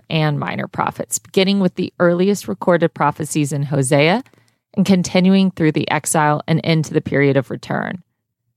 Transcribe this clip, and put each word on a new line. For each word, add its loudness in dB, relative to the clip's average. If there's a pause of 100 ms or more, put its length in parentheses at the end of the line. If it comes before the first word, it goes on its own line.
and 0
minor -6
prophets, -4
beginning 0
with 0
the -6
earliest 0
recorded 0
prophecies -2
in -4
Hosea 2 (540)
and 2
continuing 2
through 0
the -2
exile 0
and 0
into -2
the 0
period 2
of -2
return. -8 (540)